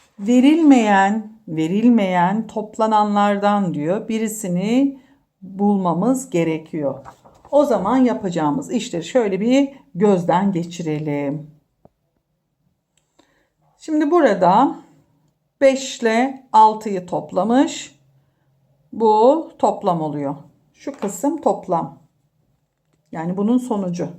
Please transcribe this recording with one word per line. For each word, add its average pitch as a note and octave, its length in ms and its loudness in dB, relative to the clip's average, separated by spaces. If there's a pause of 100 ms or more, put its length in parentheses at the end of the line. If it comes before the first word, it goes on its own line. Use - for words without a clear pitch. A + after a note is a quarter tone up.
(200)
verilmeyen, A3+ 1120 4 (140)
verilmeyen F#3+ 1000 0
toplananlardan G#3 1300 0
diyor, E3+ 340 -4
birisini A3 960 -2 (400)
bulmamız F#3+ 880 -2
gerekiyor. D#3+ 760 -4 (460)
O C#4+ 140 4
zaman G#3+ 320 0
yapacağımız F3 720 -2
işleri E3+ 320 -6
şöyle G3 360 -2
bir C4 340 0 (220)
gözden F#3 560 0
geçirelim. D3+ 1000 -6 (2250)
Şimdi D4+ 340 -2
burada A3+ 640 4 (840)
beş C4+ 400 0
ile A#3+ 520 0
altıyı A3 520 4
toplamış. A3 960 -2 (920)
Bu A3+ 680 2
toplam E3+ 420 0
oluyor. D3 340 -6 (380)
Şu - 240 -14
kısım C#4+ 440 -6
toplam. F3+ 580 -4 (1120)
Yani E3+ 260 -6
bunun A3 200 0
sonucu. F#3+ 600 -4